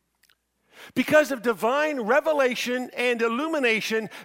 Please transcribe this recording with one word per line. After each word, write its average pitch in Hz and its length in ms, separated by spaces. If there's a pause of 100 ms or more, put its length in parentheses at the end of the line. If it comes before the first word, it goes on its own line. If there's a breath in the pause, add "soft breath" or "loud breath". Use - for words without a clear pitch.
(960 loud breath)
Because 277 360
of 247 100
divine 247 600
revelation 254 920
and 240 280
illumination, 233 880 (160 loud breath)